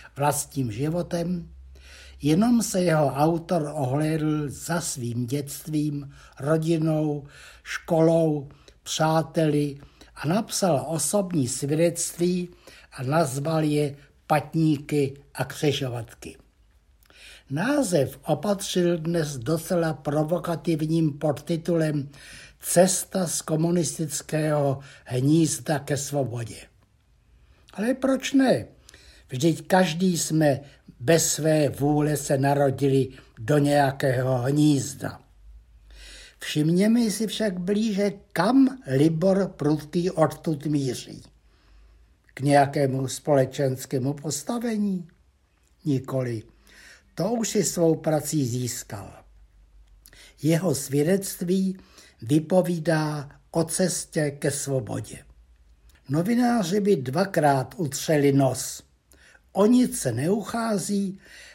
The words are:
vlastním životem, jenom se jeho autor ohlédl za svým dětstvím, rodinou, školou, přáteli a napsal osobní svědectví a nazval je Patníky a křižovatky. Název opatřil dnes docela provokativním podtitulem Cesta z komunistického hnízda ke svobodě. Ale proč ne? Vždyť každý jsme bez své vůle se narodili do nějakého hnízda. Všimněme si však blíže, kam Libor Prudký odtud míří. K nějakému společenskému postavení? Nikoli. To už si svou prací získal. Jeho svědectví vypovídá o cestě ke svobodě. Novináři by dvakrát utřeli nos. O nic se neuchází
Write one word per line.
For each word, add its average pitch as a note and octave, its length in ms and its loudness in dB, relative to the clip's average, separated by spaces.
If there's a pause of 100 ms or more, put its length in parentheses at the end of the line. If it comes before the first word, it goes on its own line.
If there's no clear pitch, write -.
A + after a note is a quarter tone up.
(180)
vlastním C#3 540 -2
životem, E3+ 800 -4 (720)
jenom G#3 420 4
se F#3+ 180 -2
jeho D#3 260 4
autor D3+ 680 0
ohlédl D3+ 760 -2
za D#3+ 320 -6
svým A#2+ 460 -6
dětstvím, C#3+ 840 -4 (260)
rodinou, D#3 880 0 (360)
školou, D#3+ 880 2 (340)
přáteli D#3 920 0 (380)
a - 120 -8
napsal F3+ 600 0
osobní E3 600 -2
svědectví E3+ 1040 -2 (420)
a C3 120 -12
nazval D3+ 600 0
je D3 320 0 (320)
Patníky D3 920 0 (120)
a C3+ 120 -4
křižovatky. A#2+ 920 -6 (1120)
Název F3+ 760 0
opatřil F3 720 0
dnes D#3 400 -2
docela D#3+ 560 -2
provokativním D#3+ 1300 -2
podtitulem D#3 920 -2 (480)
Cesta F#3 680 2
z - 140 -6
komunistického D#3 1400 -2 (260)
hnízda D3 760 2
ke C#3+ 180 -4
svobodě. A#2+ 720 -6 (1080)
Ale A3+ 200 -2
proč C4 400 -2
ne? A#3+ 340 4 (600)
Vždyť D#3 380 0
každý F3+ 500 2
jsme D#3 420 2 (400)
bez D#3+ 340 2
své D3+ 360 2
vůle D3 480 0
se C#3+ 200 -2
narodili C#3 720 2 (320)
do D3 180 2
nějakého C3+ 800 2
hnízda. C#3+ 840 0 (1160)
Všimněme G3 720 2
si G#3+ 160 -4
však G#3 320 -4
blíže, G3+ 540 0 (200)
kam B3+ 540 4
Libor E3 600 4
Prudký D#3 640 -2
odtud D#3 540 0
míří. C3+ 580 -4 (1080)
K - 60 -14
nějakému C#3 680 2
společenskému C3+ 1080 -2
postavení? G#3 920 -4 (800)
Nikoli. C3 580 -4 (720)
To F#3 160 -2
už A#3 180 -2
si G#3 140 2
svou E3 320 2
prací D#3 500 0
získal. A2+ 800 -8 (1200)
Jeho D#3+ 340 0
svědectví F#3 1000 -2 (440)
vypovídá D#3 1080 0 (220)
o E3+ 120 0
cestě D#3+ 680 -2
ke C#3+ 200 -4
svobodě. A#2 640 -6 (920)
Novináři G#3+ 720 2
by G3 160 4
dvakrát C#3+ 840 2
utřeli C#3+ 540 2
nos. C3+ 520 0 (680)
O G3 140 4
nic B3 340 4
se B2 120 -2
neuchází G3+ 1080 -2 (360)